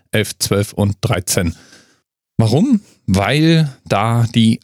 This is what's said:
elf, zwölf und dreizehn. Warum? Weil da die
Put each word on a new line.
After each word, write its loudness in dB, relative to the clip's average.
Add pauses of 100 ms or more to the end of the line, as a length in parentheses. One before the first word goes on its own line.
(120)
elf, -4
zwölf -2
und -2
dreizehn. -4 (840)
Warum? 2 (260)
Weil 2 (160)
da 0
die 2